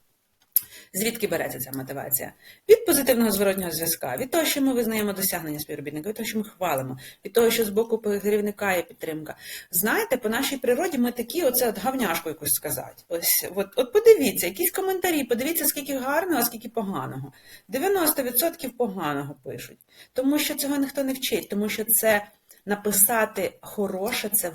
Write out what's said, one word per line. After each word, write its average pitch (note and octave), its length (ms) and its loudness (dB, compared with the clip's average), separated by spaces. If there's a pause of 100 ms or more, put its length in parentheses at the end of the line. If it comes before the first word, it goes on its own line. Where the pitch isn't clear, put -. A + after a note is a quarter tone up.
(960)
Звідки G#3 320 -2
береться C#3+ 320 -4
ця C3 140 -10
мотивація? C3+ 600 -6 (360)
Від A#4 180 8
позитивного B3+ 440 4
зворотнього G3 400 0
зв'язка, D#3+ 460 -4
від C4 140 -4
того, E4 140 2
що C#4 160 0
ми C4+ 120 4
визнаємо A3 400 0
досягнення E3 460 -4
співробітника, D3+ 500 -8
від G#3+ 80 -6
того, A3+ 100 -6
що A3 120 -4
ми G#3 60 -2
хвалимо, C3 540 -4 (260)
від - 80 -12
того, A#3 180 6
що A3+ 140 2
з G3+ 40 0
боку A3 300 0
керівника G#3 760 0
є E3+ 60 0
підтримка. D#3 540 -8 (340)
Знаєте, B3 460 2
по G#3+ 120 -4
нашій C4+ 280 -2
природі C4+ 420 0
ми A#3+ 140 2
такі, A#3+ 300 -4
оце B3+ 260 2
от G3+ 100 -2
гавняшку G3+ 500 -2
якусь D3 240 -4
сказати. - 560 -6
Ось, - 460 0
от, G3 120 0 (100)
от B3 160 0
подивіться, G4 540 8
якісь G3 240 -2
коментарі, F#4 540 0
подивіться, C#4 400 0
скільки C#4 340 -2
гарного, D4 420 0
а - 40 2
скільки A3+ 240 -6
поганого. C#3 640 -6 (360)
Дев'яносто E4 540 2
відсотків B3+ 540 -2
поганого D3+ 680 -4
пишуть. - 340 -12 (340)
Тому C#4 260 2
що D4 160 -2
цього C#4+ 220 -2
ніхто C#4 280 -2
не C4 80 0
вчить, - 360 -2
тому G#3 200 0
що G#3 160 -4
це G#3+ 380 4 (440)
написати G#3 960 0
хороше, G3 680 -4
це F3+ 260 -2